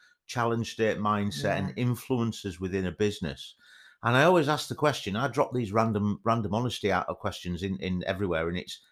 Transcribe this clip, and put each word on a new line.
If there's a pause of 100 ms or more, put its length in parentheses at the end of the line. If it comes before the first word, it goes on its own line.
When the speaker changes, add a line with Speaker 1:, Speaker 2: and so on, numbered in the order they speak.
(280)
Speaker 1:
challenge
state
mindset
and
Speaker 2:
Yeah.
Speaker 1:
influences
within
a
business. (480)
And
I
always
ask
the
question,
I
drop
these
random,
random
honesty
out
of
questions
in,
in
everywhere.
And
it's, (120)